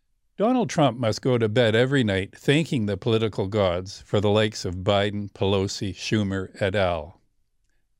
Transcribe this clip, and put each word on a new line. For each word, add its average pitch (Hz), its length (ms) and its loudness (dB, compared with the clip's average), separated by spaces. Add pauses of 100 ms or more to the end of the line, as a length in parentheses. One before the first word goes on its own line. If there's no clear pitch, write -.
(360)
Donald 226 320 0
Trump 135 300 2
must 113 240 -2
go 127 160 2
to 110 100 2
bed 110 280 2
every 131 260 2
night 98 340 -2
thanking 143 500 0
the 101 100 -2
political 110 500 -2
gods 95 580 -2
for 107 160 0
the 104 100 2
likes 107 340 2
of 92 140 -6
Biden, 101 540 0
Pelosi, 98 640 -2
Schumer, 98 680 -4
et 98 140 0
al. 87 460 -2 (800)